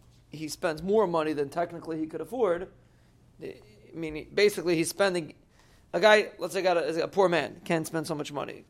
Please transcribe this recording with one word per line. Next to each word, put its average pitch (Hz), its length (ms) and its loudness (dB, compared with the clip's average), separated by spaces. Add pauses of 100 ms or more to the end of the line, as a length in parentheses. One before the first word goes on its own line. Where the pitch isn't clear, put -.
(320)
he 151 160 -10
spends 156 340 -4
more 202 240 4
money 160 280 0
than 143 160 -2
technically 165 500 -6
he 156 80 -4
could 160 140 -10
afford, 185 460 0 (720)
the, - 160 -12 (380)
I - 20 -18
mean, 156 380 -8
basically 185 420 4
he's 160 140 0
spending, 180 440 0 (600)
a 175 60 -2
guy, 214 300 6 (100)
let's 170 140 -6
say, 170 80 -2
got 175 160 2
a, 160 260 0
a - 40 -2
poor 190 200 4
man, 160 380 0
can't 160 220 0
spend 160 180 -4
so 160 100 -6
much 147 160 -8
money. 120 380 -8